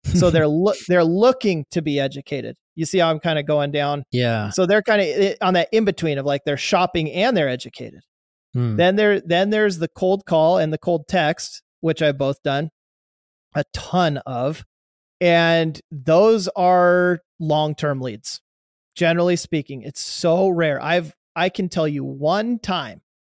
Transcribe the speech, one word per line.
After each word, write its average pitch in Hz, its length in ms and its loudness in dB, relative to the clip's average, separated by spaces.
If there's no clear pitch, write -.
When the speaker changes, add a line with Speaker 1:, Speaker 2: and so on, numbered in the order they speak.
Speaker 1:
So 180 180 4
they're 156 180 4
Speaker 2:
<laughs> - 0 -
Speaker 1:
loo-, 180 260 2
they're 180 160 4
looking 196 680 0
to 170 100 -2
be 143 180 -2
educated. 135 560 -6
You 165 100 -4
see 190 120 0
how 165 120 4
I'm 156 100 -2
kinda 156 240 -2
going 147 280 0
down? 143 400 -2
Speaker 2:
Yeah. 113 380 0
Speaker 1:
So 180 160 0
they're 202 160 4
kinda 196 500 2
i-, - 40 -8
on 185 80 2
that 170 180 2
in 220 140 2
between 160 320 -2
of, 139 80 -4
like, 143 180 -2
they're 147 140 2
shopping 175 540 0
and 214 240 0
they're 147 120 2
educated. 123 540 -10
Speaker 2:
Hmm. 120 240 -2
Speaker 1:
Then 185 180 4
there, 208 240 2
then 180 300 0
there's 214 280 0
the 160 100 -4
cold 196 380 -2
call 165 320 4
and 156 140 0
the 156 60 -4
cold 165 300 -4
text, 165 540 -2
which 160 200 0
I've 147 160 0
both 139 260 -4
done 143 260 -2
a 147 100 -2
ton 170 520 -2
of. 143 380 -6
And 165 600 2
those 180 640 2
are 180 640 4
long-term 151 640 -2
leads. 113 380 -12
Generally 175 400 2
speaking, 143 460 -6
it's - 200 -12
so 180 480 0
rare. 160 320 0
I've, 165 320 -2
I 175 140 0
can 185 200 -4
tell 160 180 -2
you 143 160 -4
one 170 560 -2
time 139 420 -8